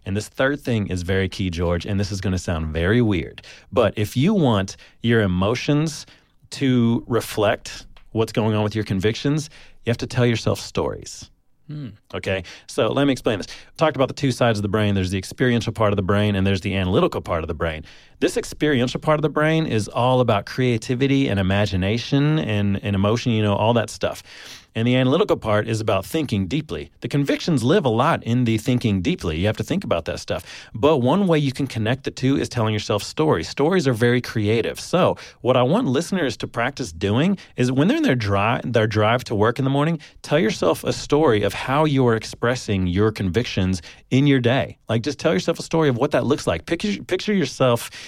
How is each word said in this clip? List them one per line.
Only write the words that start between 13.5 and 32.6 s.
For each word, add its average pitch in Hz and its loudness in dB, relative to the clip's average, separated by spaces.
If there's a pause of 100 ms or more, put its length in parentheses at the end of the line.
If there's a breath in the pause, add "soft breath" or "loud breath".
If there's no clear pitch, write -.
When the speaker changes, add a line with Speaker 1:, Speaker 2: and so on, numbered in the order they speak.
Speaker 1:
talked 156 2
about 135 2
the - -10
two 135 0
sides 117 2
of 101 -2
the 104 -2
brain. 104 2
There's 92 0
the 98 -2
experiential 117 -2
part 107 2
of 98 0
the 101 0
brain, 101 2
and 95 2
there's 98 2
the 95 -4
analytical 98 2
part 85 -4
of 80 -6
the 80 -6
brain. 78 -6 (360 loud breath)
This - 0
experiential 131 -2
part 156 0
of 151 -2
the 156 0
brain 156 0
is 107 -2
all 127 2
about 113 2
creativity 131 0
and 101 0
imagination 104 0
and, 104 0
and 101 -2
emotion, 107 2
you 110 2
know, 101 2
all 110 2
that 110 0
stuff. - -6 (560 loud breath)
And 113 0
the 127 4
analytical 143 2
part 107 0
is 110 -2
about 104 0
thinking 110 -2
deeply. 92 -6
The 123 -8
convictions 143 0
live 160 4
a 123 2
lot 120 2
in 123 0
the 113 2
thinking 110 0
deeply. 87 -2
You 98 0
have 110 0
to - -6
think 196 -4
about 85 -2
that - -6
stuff. - -6 (300 loud breath)
But 143 4
one 165 2
way 160 4
you 135 0
can 143 -4
connect 113 -2
the - -4
two 131 0
is - -2
telling 110 -2